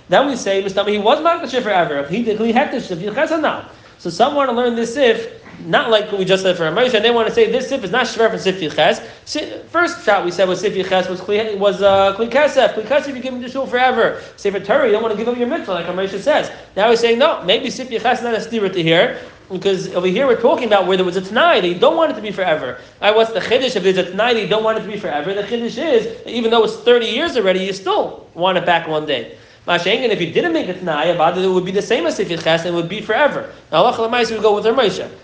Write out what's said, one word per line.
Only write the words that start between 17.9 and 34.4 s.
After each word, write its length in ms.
is 80
not 80
a 60
stira 340
to 100
here, 380
because 440
over 140
here 200
we're 140
talking 260
about 180
where 120
there 80
was 100
a 60
Tanai, 400
that 80
you 100
don't 160
want 160
it 40
to 60
be 100
forever. 480
All 80
right, 60
what's 160
the 80
Chiddush 380
if 60
there's 140
a 140
Tanai 220
that 80
you 60
don't 180
want 140
it 20
to 60
be 100
forever? 360
The 100
Chiddush 380
is, 420
that 40
even 240
though 140
it's 120
thirty 280
years 320
already, 260
you 80
still 600
want 240
it 80
back 220
one 180
day. 320
Mashengen, 420
if 100
you 140
didn't 180
make 160
a 60
Tanai 380
about 260
it, 80
it 20
would 160
be 80
the 100
same 240
as 120
Sif 100
Ches, 380
and 40
it 40
would 160
be 120
forever. 520
Now, 120
Allah 120
Chalamais, 340
we 120